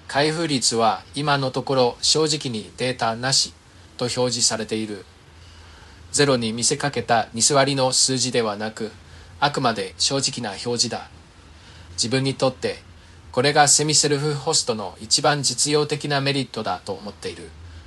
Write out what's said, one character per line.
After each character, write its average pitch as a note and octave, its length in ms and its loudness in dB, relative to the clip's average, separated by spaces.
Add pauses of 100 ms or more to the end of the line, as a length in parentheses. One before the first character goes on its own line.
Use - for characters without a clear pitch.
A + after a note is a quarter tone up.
開 D3 220 2
封 E3 160 -2
率 B2+ 280 2
は A2 280 4 (100)
今 C#3+ 240 2
の C3 140 -2
と C3+ 100 -2
こ C3+ 140 -2
ろ B2 260 4
正 D3+ 220 2
直 D3 280 -2
に G#2 260 -8
デ B2+ 180 -2
ー - 20 -12
タ A2+ 180 0
な B2+ 160 -2
し - 220 0 (420)
と B2 100 -4
表 A#2+ 80 -4 (180)
示 A#2 100 -4
さ A2+ 160 2
れ G#2+ 80 -6
て A2 100 -4
い A2 120 -4
る。 G2 180 -12 (1040)
ゼ C#3+ 140 4
ロ C#3 100 4
に A#2 160 0
見 A#2 120 -4
せ C#3 140 2
か C#3+ 120 -2
け B2 140 -4
た A#2 320 2
ニ A2+ 80 0
ス D3+ 100 4
割 C#3 200 4
り - 20 0
の C3 160 2
数 C3 260 2
字 B2 140 -2
で B2 100 2
は G#2+ 140 -2
な G#2+ 160 -6
く、 G#2+ 200 -8 (480)
あ C#3+ 120 2
く D3 100 -4
ま A#2 140 2
で G2 240 -6
正 - 180 0
直 C3+ 240 -2
な G2+ 160 -6
表 - 60 -10
示 A#2+ 260 0
だ。 G2+ 200 -8 (840)
自 - 180 -4
分 C3 140 2
に C3+ 100 0
と C3 160 0
っ B2+ 60 -2
て、 G2 260 -6 (500)
こ B2+ 120 2
れ D3 100 4
が D3 140 8
セ D3 180 4
ミ D#3 80 2
セ C#3+ 160 2
ル C#3+ 80 2
フ D3 160 -2
ホ D3+ 220 -2
ス - 100 0
ト A#2+ 80 0
の G2 260 -8
一 - 220 0
番 D3 220 2
実 A#2+ 280 0
用 D3 140 4
的 D3 220 -4
な C#3+ 140 0
メ C#3 120 0
リ C#3 100 -2
ッ - 20 -6
ト - 180 -8
だ G2 200 -4
と G2 100 -8
思 G2+ 180 -10
っ - 20 -18
て - 160 -10
い E2+ 60 -10
る。 E2+ 140 -16 (380)